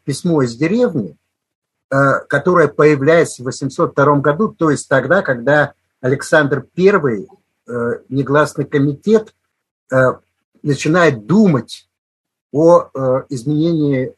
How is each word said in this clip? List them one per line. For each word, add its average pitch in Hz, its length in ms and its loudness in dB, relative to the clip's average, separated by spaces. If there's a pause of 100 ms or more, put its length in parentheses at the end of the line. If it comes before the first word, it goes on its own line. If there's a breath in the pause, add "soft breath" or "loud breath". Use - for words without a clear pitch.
письмо 151 380 -2
из 120 140 -4
деревни, 165 600 -2 (760)
э, 135 40 -2 (320)
которое 156 400 2
появляется 151 760 2
в - 20 -8
восемьсот 135 460 -4
втором 143 300 2
году, 151 260 0
то 160 240 -2
есть - 180 -6
тогда, 139 320 0
когда 135 520 -2 (280)
Александр 139 720 0
Первый, 160 540 0 (400)
э, 117 240 -6 (180)
негласный 139 560 -2
комитет, 147 680 0 (580)
э, 131 220 2 (500)
начинает 147 640 0
думать 170 600 0 (640)
о, 165 420 4
э, 131 360 -2
изменении, 147 880 -2